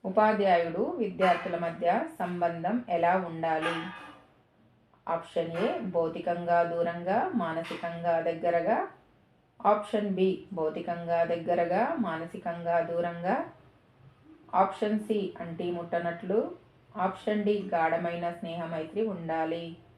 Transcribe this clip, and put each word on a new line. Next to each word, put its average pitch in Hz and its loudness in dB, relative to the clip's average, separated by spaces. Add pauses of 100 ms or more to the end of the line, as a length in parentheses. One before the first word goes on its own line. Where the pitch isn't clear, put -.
ఉపాధ్యాయుడు 190 4 (140)
విద్యార్థుల 180 2
మధ్య 170 -2 (320)
సంబంధం 175 0 (140)
ఎలా 170 4 (160)
ఉండాలి? 165 0 (1300)
ఆప్షన్ 165 -4
ఏ 208 0 (280)
భౌతికంగా 170 2
దూరంగా, 170 0 (180)
మానసికంగా 170 -2
దగ్గరగా, 170 2 (840)
ఆప్షన్ 208 2
బి 190 4 (240)
భౌతికంగా 170 -2
దగ్గరగా, 170 2 (160)
మానసికంగా 170 -2
దూరంగా, 170 0 (1160)
ఆప్షన్ 208 2
సి 214 -2 (200)
అంటి 170 -6
ముట్టనట్లు, 170 -2 (580)
ఆప్షన్ 196 0
డి 208 4 (180)
గాఢమైన 170 2
స్నేహ 170 -6
మైత్రి 165 -4
ఉండాలి. 165 -2 (320)